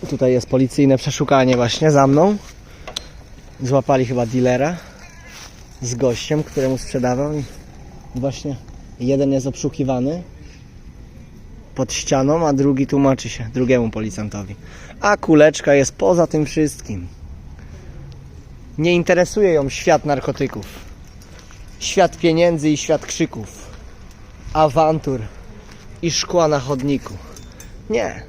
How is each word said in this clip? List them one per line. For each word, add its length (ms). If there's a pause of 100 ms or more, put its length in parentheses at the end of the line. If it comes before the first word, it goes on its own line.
(100)
Tutaj 220
jest 140
policyjne 520
przeszukanie 580
właśnie 340
za 160
mną. 300 (1200)
Złapali 460
chyba 200
dealera 500 (1040)
z 120
gościem, 480
któremu 360
sprzedawał 560
i 100 (680)
właśnie 420 (440)
jeden 320
jest 140
obszukiwany 760 (1500)
pod 180
ścianą, 540
a 60
drugi 340
tłumaczy 420
się 260
drugiemu 360
policjantowi. 680 (440)
A 160
Kuleczka 580
jest 180
poza 340
tym 200
wszystkim. 640 (1700)
Nie 160
interesuje 580
ją 160
świat 360
narkotyków, 640 (1120)
świat 400
pieniędzy 520
i 60
świat 300
krzyków, 640 (840)
awantur 680 (840)
i 80
szkła 380
na 120
chodniku. 540 (760)
Nie. 380